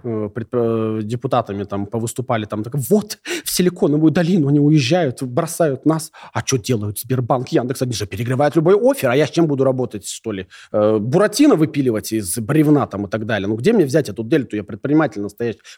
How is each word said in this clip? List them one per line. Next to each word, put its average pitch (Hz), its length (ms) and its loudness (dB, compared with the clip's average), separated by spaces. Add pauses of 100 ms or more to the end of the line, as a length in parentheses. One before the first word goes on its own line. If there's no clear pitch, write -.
э, 107 260 -6
предпри-, 113 720 -2
э, - 20 -4
депутатами 117 640 -4
там 101 240 -6
повыступали, 113 580 -4
там 107 180 -6
так: 120 120 -10
"Вот, 175 420 -2 (260)
в - 60 -10
Силиконовую 160 600 2
долину 165 380 2
они 147 100 4
уезжают, 147 640 2
бросают 143 640 -2
нас. 156 240 0 (220)
А 120 100 -4
че - 140 -2
делают 104 420 -4
Сбербанк, 127 500 -2
Яндекс? 127 320 -2
Они 123 120 -2
же 104 120 -6
перегревают 127 500 -2
любой 165 240 4
оффер, 247 300 2
а 120 60 2
я 147 100 4
с - 60 -4
чем 165 160 2
буду 135 160 0
работать, 127 420 -2
что - 280 -10
ли? 92 120 -6 (260)
Э, 107 280 2
Буратино 151 560 4
выпиливать 131 580 0
из 104 240 -4
бревна 143 480 2
там 101 220 -6
и - 20 -10
так 110 160 -4
далее? 104 220 -2
Ну 107 80 -2
где 131 180 2
мне 196 120 4
взять 127 220 0
эту 107 160 -8
дельту? 117 320 0
Я 104 80 -4
предприниматель 139 580 -2
настоящий". 107 400 -6 (160)